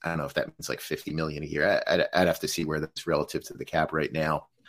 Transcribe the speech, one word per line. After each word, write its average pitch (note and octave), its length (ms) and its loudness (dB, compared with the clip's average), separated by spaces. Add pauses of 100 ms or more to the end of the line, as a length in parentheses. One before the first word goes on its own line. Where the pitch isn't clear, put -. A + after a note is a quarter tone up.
I E2 60 -4
don't E2 80 -2
know C#2+ 60 -2
if C#2 100 -6
that - 120 0
means, - 220 -10
like, C2+ 120 -4
fifty - 320 -6
million D#2 300 -2
a D2 40 -4
year. D2+ 400 2
I, - 80 4
I'd, F2 200 4
I'd F2+ 140 6
have E2 120 2
to D2+ 80 -2
see E2+ 160 -2
where D#2 140 0
that's - 280 -6
relative D2 400 0
to - 80 -12
the - 100 -10
cap D#2 280 0
right D#2 200 0
now. D#2 340 0 (220)